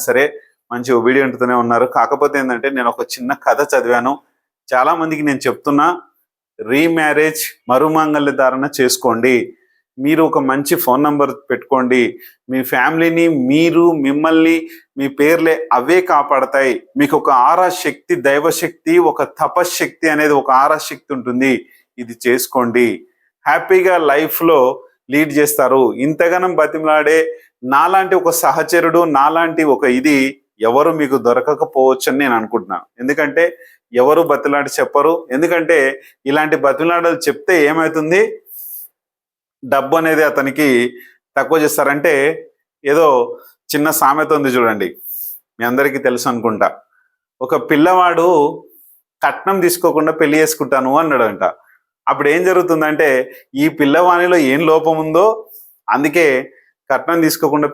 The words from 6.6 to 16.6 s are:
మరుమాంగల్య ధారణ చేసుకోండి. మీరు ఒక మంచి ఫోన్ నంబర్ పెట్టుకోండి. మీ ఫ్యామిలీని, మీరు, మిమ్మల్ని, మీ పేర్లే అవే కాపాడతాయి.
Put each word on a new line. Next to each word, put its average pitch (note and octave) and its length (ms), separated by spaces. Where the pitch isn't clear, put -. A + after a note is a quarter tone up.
మరుమాంగల్య D3+ 720
ధారణ C3 240
చేసుకోండి. B2 560
మీరు D3+ 300
ఒక D#3+ 120
మంచి C#3+ 240
ఫోన్ B2+ 240
నంబర్ C#3+ 240
పెట్టుకోండి. B2+ 520
మీ C3 80
ఫ్యామిలీని, D#3+ 540
మీరు, E3 340
మిమ్మల్ని, D#3+ 520
మీ C#3 100
పేర్లే D#3+ 360
అవే C#3 200
కాపాడతాయి. C#3 640